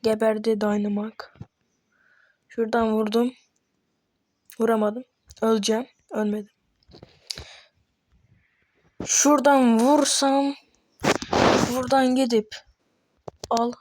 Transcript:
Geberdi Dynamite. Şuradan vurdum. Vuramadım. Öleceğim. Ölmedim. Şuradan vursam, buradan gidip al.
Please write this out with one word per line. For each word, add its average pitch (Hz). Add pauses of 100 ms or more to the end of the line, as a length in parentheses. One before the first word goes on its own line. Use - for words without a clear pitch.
Geberdi 220
Dynamite. 208 (1200)
Şuradan 226
vurdum. 226 (1300)
Vuramadım. 220 (380)
Öleceğim. 220 (240)
Ölmedim. 208 (2500)
Şuradan 269
vursam, 277 (1160)
buradan 254
gidip 240 (960)
al. 233